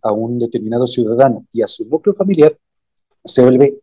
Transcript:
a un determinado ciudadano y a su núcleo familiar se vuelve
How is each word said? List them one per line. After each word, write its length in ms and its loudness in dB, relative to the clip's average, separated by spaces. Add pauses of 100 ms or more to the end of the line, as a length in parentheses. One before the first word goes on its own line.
a 100 -2
un 280 -4
determinado 480 -4
ciudadano 640 0
y 100 -4
a 60 -2
su 200 -10
núcleo 280 -2
familiar 420 2 (640)
se 200 2
vuelve 400 4